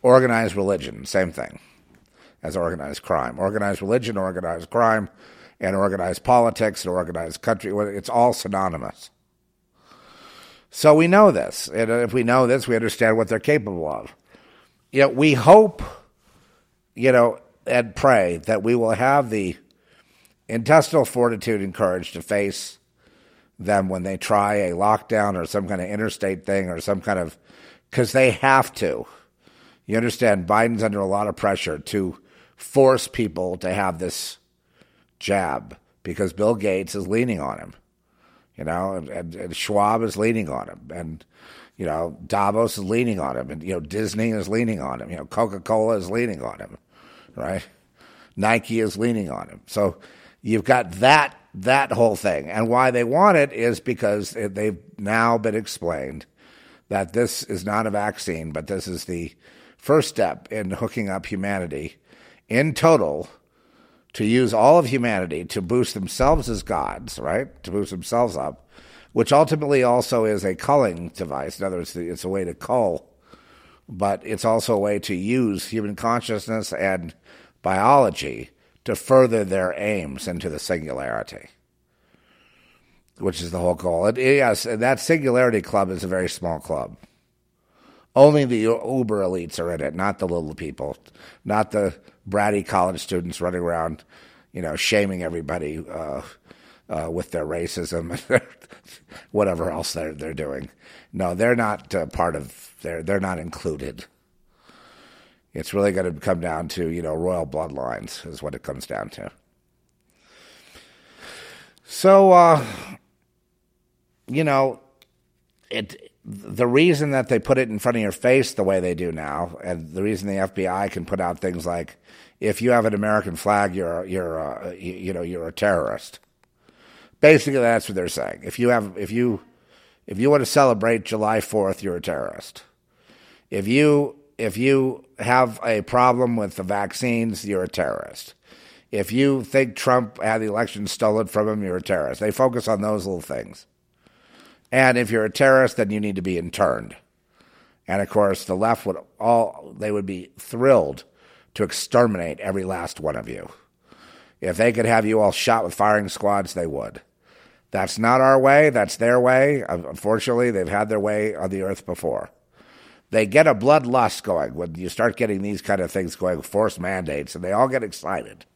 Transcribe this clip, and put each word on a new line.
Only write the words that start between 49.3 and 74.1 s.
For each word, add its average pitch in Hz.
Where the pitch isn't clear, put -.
him. 50
So 101
you've 107
got 123
that, 139
that 131
whole 110
thing. 78
And 107
why 127
they 120
want 170
it 143
is 117
because 104
it, 104
they've 104
now 113
been 107
explained 78
that 98
this 117
is 90
not 107
a 104
vaccine, 95
but 78
this 95
is 87
the 85
first 143
step -
in 104
hooking 107
up 95
humanity 92
in 135
total 90
to 110
use 117
all 127
of 160
humanity 101
to 87
boost 107
themselves 127
as 113
gods, 73
right? 90
To 90
boost 98
themselves 95
up, 67
which 117
ultimately 147
also 120
is 101
a 95
culling 90
device. 71
In 98
other 92
words, 82
it's 87
a 92
way 98
to 85
cull, 104
but 98